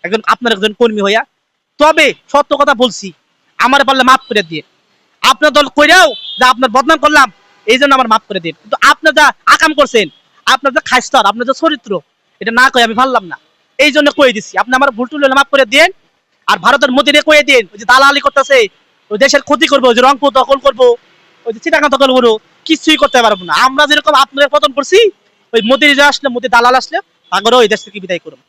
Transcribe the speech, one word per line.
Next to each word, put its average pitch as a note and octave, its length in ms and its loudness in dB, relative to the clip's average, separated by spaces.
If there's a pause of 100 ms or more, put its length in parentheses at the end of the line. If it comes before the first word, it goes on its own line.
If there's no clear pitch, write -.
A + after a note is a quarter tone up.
একজন, G#3 240 -6
আপনার A3+ 260 -2
একজন G#3 200 -4
কর্মী G#3+ 280 -2
হইয়া। G3+ 220 -2 (560)
তবে D4+ 360 2 (180)
সত্য C#4+ 240 0
কথা C4+ 180 2
বলছি, G3+ 380 -4 (460)
আমার C4 260 2
পারলে C4 180 0
মাফ C4 260 2
করে G#3 140 -2
দিয়ে, D#3+ 200 -10 (600)
আপনার C4+ 300 2
দল C#4+ 160 2
কইরাও D#4+ 400 4 (300)
যা B3+ 120 4
আপনার B3+ 200 -2
বদনাম C4+ 280 0
করলাম, D4 340 2 (340)
এই A#3 120 2
জন্য C#4 160 2
আমার B3+ 140 0
মাফ G#3+ 200 0
করে F#3+ 120 -8
দিন। E3 220 -10
কিন্তু - 200 -6
আপনি D4 300 2
যা C#4+ 200 2 (140)
আকাম D4+ 280 0
করছেন, A#3 340 0 (380)
আপনার C4 260 -2
যা D4 120 -2
খাইস্তর, A#3+ 420 -2
আপনার A3+ 200 -4
যা C4+ 60 -4
চরিত্র, B3 480 -4 (400)
এটা G#3+ 120 -6
না B3+ 180 2
কই B3 120 0
আমি A3+ 120 -2
পারলাম B3 300 -2
না, D#3+ 120 -16 (420)
এই C#4+ 140 2
জন্য D4 180 2
কই C4+ 220 2
দিছি। F#3+ 260 -8
আপনি A3 160 -4
আমার C4+ 160 0
ভুল A#3+ 160 -8
টুল C#4+ 180 -6
হলে C4 100 0
মাফ C#4 160 0
করে C4+ 140 -2
দিন। C#4+ 260 0 (560)
আর G3 120 0
ভারতের B3+ 320 0
মোদিরে C#4+ 320 0
কয়ে D4+ 200 2
দিন, B3+ 300 0
ওই G#3 60 -20
যে A3+ 60 -16
দালালি C#4 360 2
করতেছে, C4+ 480 -2 (420)
ওই G#3 80 -6
দেশের C4+ 240 0
ক্ষতি D4 240 -2
করবো, C4 220 0
ওই A#3 60 2
যে A#3 60 0
রংপুর C4+ 300 2
দখল C#4 280 0
করবো, B3 380 2 (480)
ওই A#3 80 -8
যে A3 60 -12
চিটাগাং D4+ 320 -2
দখল C4 220 0
করবো, A#3+ 260 2 (260)
কিছুই D#4 320 0
করতে C4+ 260 0
পারবো G3+ 220 0
না। E3 80 -6
আমরা C4+ 340 0
যেরকম D4+ 280 0
আপনাদের C#4 340 0
পতন D4 240 -2
করছি, F4+ 380 0 (420)
ওই A#3 100 0
মোদি C4+ 320 2
যে C#4 80 0
আসলে, C#4+ 260 0
মোদি A#3+ 200 -6
দালাল A#3+ 260 2
আসলে, D4+ 240 -4 (320)
তাগরও A3+ 320 2
এই G#3 60 2
দেশ G#3 160 -4
থেকে G3+ 160 -18
বিদায় F3+ 180 -8
করুন। C#3+ 300 -18